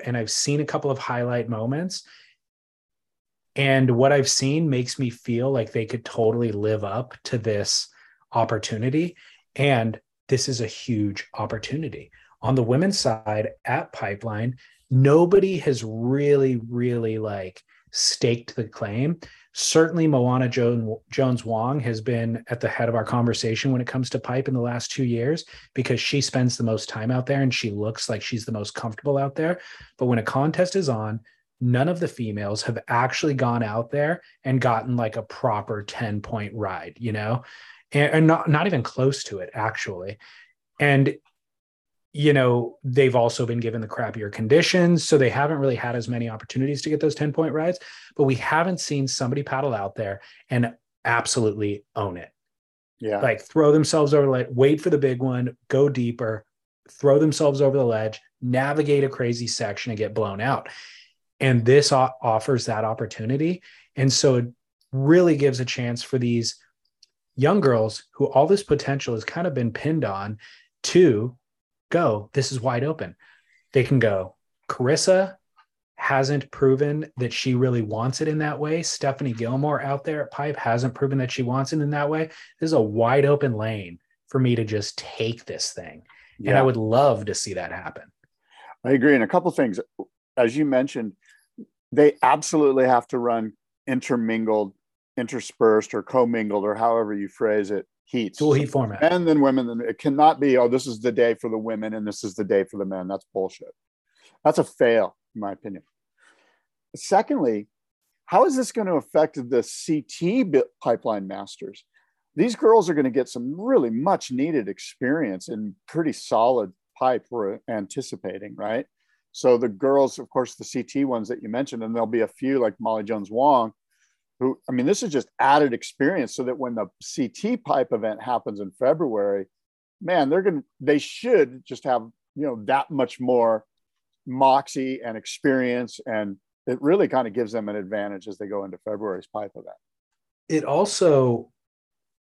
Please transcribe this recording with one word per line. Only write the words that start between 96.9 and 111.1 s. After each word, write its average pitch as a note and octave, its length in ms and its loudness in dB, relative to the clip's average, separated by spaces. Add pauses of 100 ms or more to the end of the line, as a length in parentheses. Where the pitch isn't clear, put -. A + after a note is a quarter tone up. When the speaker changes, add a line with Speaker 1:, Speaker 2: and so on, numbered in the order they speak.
Speaker 2:
you G2+ 140 -6
phrase G#2+ 420 0
it, G2 160 -6 (180)
heats. A2+ 340 -6
Speaker 1:
Dual D3+ 140 4
heat C#3 140 2
format. A#2 340 -2
Speaker 2:
Men F3 240 2
than D#3 160 4
women. C3 260 2
Than, A#2 140 -6
it A2+ 180 -6
cannot D3+ 400 4
be, C3+ 200 4
"Oh, A#2+ 100 6
this B2+ 180 0
is A2+ 140 -8
the B2 100 0
day A#2 220 4
for A#2 160 -6
the A2+ 100 -4
women A2 360 -6
and G#2+ 120 -6
this G#2 180 -8
is G2 100 -8
the G#2 100 -4
day G2 200 4
for G#2 120 -14
the G2 80 -4
men." F#2+ 240 -6
That's F#2+ 240 -8
bullshit. - 420 -8 (720)
That's D#3 140 4
a D3 60 4
fail, A2+ 520 2 (180)
in A2 60 -12
my G2+ 120 -6
opinion. F#2 300 -14 (1120)
Secondly, D#3+ 720 0 (580)
how G3+ 180 6
is E4 100 2
this B3+ 160 -2
gonna F#3+ 260 -2
affect D3 520 0
the A#2+ 140 2
C - 400 -4
T G#3 400 -2
bi-, D3 200 4 (200)
Pipeline A2 440 -2